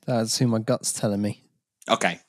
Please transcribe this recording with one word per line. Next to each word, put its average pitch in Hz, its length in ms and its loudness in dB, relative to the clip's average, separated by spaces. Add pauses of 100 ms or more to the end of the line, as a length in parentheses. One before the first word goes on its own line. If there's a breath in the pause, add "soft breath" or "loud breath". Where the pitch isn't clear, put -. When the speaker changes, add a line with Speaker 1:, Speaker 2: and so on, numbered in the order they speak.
Speaker 1:
That's 113 320 0
who 127 80 4
my 113 140 2
gut's 120 320 -2
telling 101 300 -2
me. 101 200 -4 (460)
Speaker 2:
Okay. 95 400 2